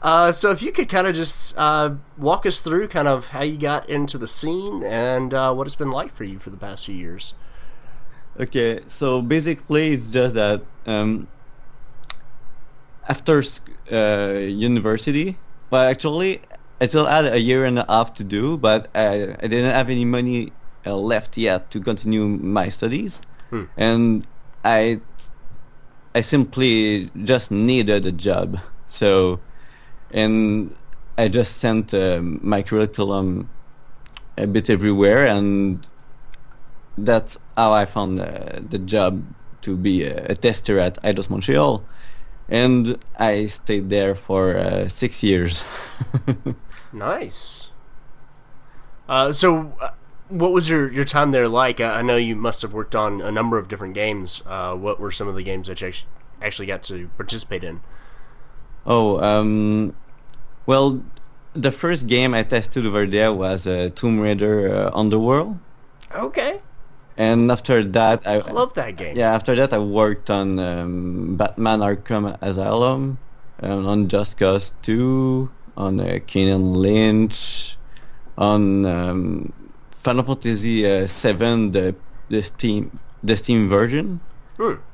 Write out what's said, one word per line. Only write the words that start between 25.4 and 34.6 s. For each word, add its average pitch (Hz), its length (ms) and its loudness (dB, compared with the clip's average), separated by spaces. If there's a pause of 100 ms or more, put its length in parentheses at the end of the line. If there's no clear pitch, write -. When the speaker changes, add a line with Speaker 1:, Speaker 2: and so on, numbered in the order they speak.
Speaker 2:
I 120 60 4
simply 113 880 2 (120)
just 123 280 2
needed 107 560 4
a 90 60 0
job. 92 480 0 (260)
So, 95 540 4 (720)
and 107 640 2 (440)
I 113 100 4
just 113 300 0
sent, 110 360 0
uh, 92 280 2
my 101 400 -2
curriculum 101 840 0 (880)
a 104 80 0
bit 107 240 0